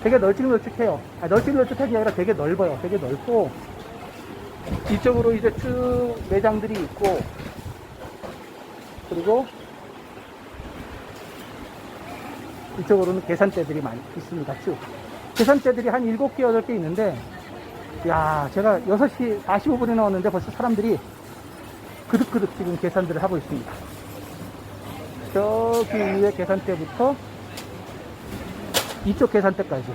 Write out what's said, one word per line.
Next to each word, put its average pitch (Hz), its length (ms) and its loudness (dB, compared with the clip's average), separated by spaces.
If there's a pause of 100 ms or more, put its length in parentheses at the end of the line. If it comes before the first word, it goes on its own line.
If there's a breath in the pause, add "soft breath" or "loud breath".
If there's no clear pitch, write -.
되게 240 140 8
널찍널찍해요. 208 800 4 (220)
아, 170 60 -4
널찍널찍한 254 640 4
게 233 40 2
아니라 220 200 4
되게 185 180 2
넓어요. 160 480 2
되게 175 160 0
넓고, 151 540 2 (1400)
이쪽으로 233 420 4
이제 220 240 2
쭉 247 580 0 (120)
매장들이 214 540 2
있고, 175 380 2 (1900)
그리고 202 360 2 (3250)
이쪽으로는 185 480 4
계산대들이 165 540 0
많이 120 200 -6 (160)
있습니다. 151 440 -8
쭉 170 140 -2 (600)
계산대들이 247 540 6
한 247 160 2
일곱 226 300 2
개, 277 60 0
여덟 226 240 4
개 240 100 -2
있는데, 180 400 0 (920)
야, 156 460 2
제가 202 340 4
여섯 214 220 6
시 226 360 0
사십오 240 320 4
분에 233 160 2
나왔는데 202 380 4
벌써 185 180 -2
사람들이 220 480 2 (1120)
그득그득 226 500 2
지금 175 220 -2
계산들을 170 420 0
하고 185 160 2
있습니다. 139 340 -6 (1600)
저기 220 600 2
위에 202 380 4
계산대부터 190 840 0 (1900)
이쪽 202 260 4
계산대까지 185 640 2